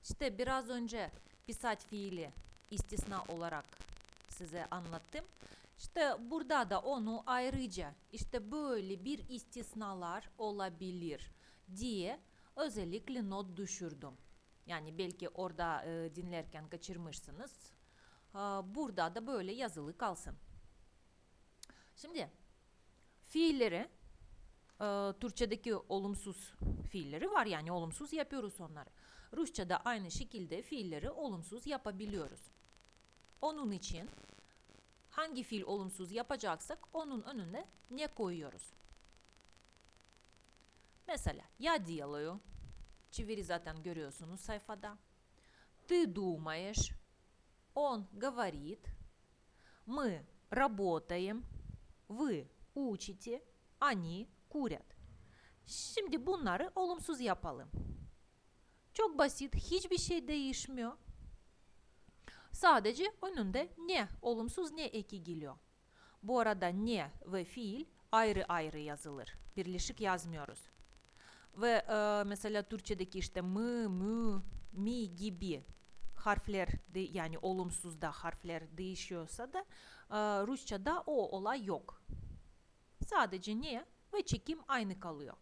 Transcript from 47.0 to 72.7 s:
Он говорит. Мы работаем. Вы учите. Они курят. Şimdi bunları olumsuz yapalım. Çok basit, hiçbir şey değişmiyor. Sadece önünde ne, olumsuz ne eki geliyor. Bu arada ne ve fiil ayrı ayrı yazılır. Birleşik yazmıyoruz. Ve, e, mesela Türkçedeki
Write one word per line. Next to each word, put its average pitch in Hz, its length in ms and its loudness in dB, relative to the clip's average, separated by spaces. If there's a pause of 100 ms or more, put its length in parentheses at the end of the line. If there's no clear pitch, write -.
Он 262 380 4
говорит. 202 760 -2 (1000)
Мы 220 380 0 (260)
работаем. 196 920 4 (640)
Вы 214 380 2 (280)
учите. 233 640 -2 (380)
Они 196 480 2 (220)
курят. 247 460 -2 (720)
Şimdi 311 600 -2
bunları 302 500 2
olumsuz 349 460 2
yapalım. 160 480 0 (1200)
Çok 370 240 4
basit, 277 380 4
hiçbir 370 420 2
şey 339 300 2
değişmiyor. 269 640 0 (1600)
Sadece 247 520 10 (180)
önünde 294 560 0
ne, 330 300 2 (140)
olumsuz 240 500 0
ne 311 120 -4
eki 202 400 -4
geliyor. 156 320 -6 (680)
Bu 240 160 4
arada 208 280 6
ne 190 440 2 (140)
ve 185 200 0
fiil 233 400 -4 (260)
ayrı 214 340 6
ayrı 156 340 2
yazılır. 147 580 -6 (200)
Birleşik 180 440 -2
yazmıyoruz. 165 680 0 (840)
Ve, 226 160 4
e, 208 540 6
mesela 202 400 2
Türkçedeki 190 560 -2